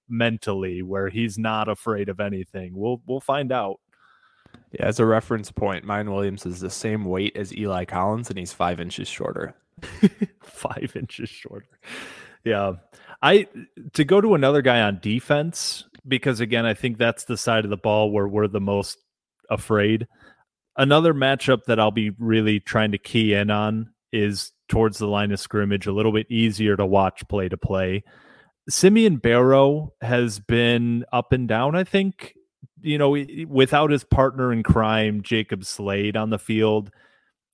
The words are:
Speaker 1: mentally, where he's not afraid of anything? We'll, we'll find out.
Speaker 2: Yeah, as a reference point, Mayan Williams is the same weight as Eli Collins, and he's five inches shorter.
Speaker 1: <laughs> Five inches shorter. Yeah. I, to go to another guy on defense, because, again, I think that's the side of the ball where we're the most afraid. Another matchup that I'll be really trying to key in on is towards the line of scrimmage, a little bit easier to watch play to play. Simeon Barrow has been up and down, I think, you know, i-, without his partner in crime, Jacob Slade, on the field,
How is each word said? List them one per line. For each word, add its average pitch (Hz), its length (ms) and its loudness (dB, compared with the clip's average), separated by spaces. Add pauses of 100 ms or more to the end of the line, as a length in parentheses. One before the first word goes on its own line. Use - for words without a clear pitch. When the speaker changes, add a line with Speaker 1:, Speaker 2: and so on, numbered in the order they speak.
Speaker 1:
mentally, 101 760 -4
where 98 260 -4
he's 107 300 -4
not 110 280 -2
afraid 104 420 -4
of 95 100 -8
anything? 95 560 -8
We'll, 120 320 -4
we'll 135 140 -6
find 135 300 -2
out. 104 280 -4 (920)
Speaker 2:
Yeah, - 140 -6
as 110 140 -2
a 113 60 4
reference 110 460 0
point, 98 320 -4
Mayan 104 300 -6
Williams 98 320 -4
is 90 140 -10
the 92 100 -8
same 107 360 -6
weight 92 300 -4
as 98 200 -10
Eli 95 300 -4
Collins, 104 440 -4
and 95 80 -8
he's 90 160 -10
five 87 260 -4
inches 87 280 -10
shorter. - 480 -8 (440)
Speaker 1:
<laughs> - 420 0
Five - 540 -10
inches - 340 -10
shorter. - 500 -20 (640)
Yeah. 101 300 0 (480)
I, 185 260 6 (460)
to 151 100 2
go 190 180 4
to 214 140 4
another 143 260 4
guy 120 200 4
on 101 200 0
defense, 147 840 -4 (220)
because, 127 320 0
again, 117 260 0
I 110 80 0
think 117 240 -4
that's 117 280 0
the 117 120 -6
side 113 260 0
of 101 80 -4
the 104 60 -4
ball 107 340 2
where 101 160 0
we're 104 200 0
the 98 140 -4
most 101 380 -4 (500)
afraid. 107 580 0 (720)
Another 151 360 4
matchup 135 520 0
that 113 140 2
I'll 107 120 4
be 107 260 0
really 110 420 2
trying 110 340 0
to 101 40 -2
key 110 360 0
in 101 180 2
on 107 380 -2 (220)
is 104 420 -2 (160)
towards 110 280 2
the 107 100 -2
line 104 240 0
of 98 80 -4
scrimmage, 101 480 -2
a 101 40 -2
little 107 220 2
bit 110 180 -2
easier 107 460 2
to 101 80 2
watch 95 420 2
play 95 220 -2
to 90 80 -8
play. 95 460 -2 (680)
Simeon 208 480 4
Barrow 135 840 4
has 120 380 0
been 120 720 2
up 120 220 0
and 127 140 0
down, 123 280 0
I 185 80 0
think, 196 520 -2 (440)
you 147 180 -4
know, 143 180 4
i-, 143 320 -6
without 147 440 4
his 143 120 2
partner 127 500 2
in 113 100 0
crime, 110 580 2
Jacob 107 440 -2
Slade, 101 500 -4
on 110 140 -2
the 110 100 -2
field, 110 500 0 (640)